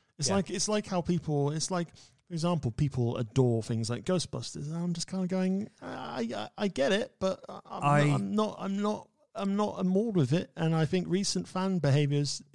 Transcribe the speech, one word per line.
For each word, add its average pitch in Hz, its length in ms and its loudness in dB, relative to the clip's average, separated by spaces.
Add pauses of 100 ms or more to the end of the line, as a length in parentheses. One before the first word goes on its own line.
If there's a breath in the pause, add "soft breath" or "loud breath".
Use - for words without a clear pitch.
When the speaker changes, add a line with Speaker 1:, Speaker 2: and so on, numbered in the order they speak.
(200)
Speaker 1:
It's 147 80 2
Speaker 2:
Yeah. 196 80 2
Speaker 1:
like, 196 140 0
it's 190 180 -2
like 208 180 0
how 180 140 -2
people, 151 500 0
it's 156 220 -4
like, 175 160 -2 (400 loud breath)
for 175 60 -10
example, 165 360 0
people 127 460 0
adore 120 480 2
things 113 260 -2
like 113 140 -4
Ghostbusters, 151 640 -4
and 160 80 -6
I'm 175 160 -2
just 170 160 -6
kinda 185 180 -2
going, 185 420 0 (140)
"I, - 540 -6
I, 208 200 -6
I 208 120 0
get 247 240 2
it, 202 260 0
but 190 300 -2
I, 190 100 -12 (100)
I'm - 140 -10
Speaker 2:
I 147 220 6 (140)
Speaker 1:
not, - 20 -2
I'm 202 160 -2
not, 214 240 0
I'm 196 220 -2
not, 208 260 -2 (260)
I'm 196 220 0
not 214 220 0
on 185 140 2
board 208 240 2
with 131 160 4
it." 175 240 0
And 165 180 0
I 160 100 4
think 180 240 0
recent 185 400 0
fan 185 300 0
behaviour's 143 640 2 (120)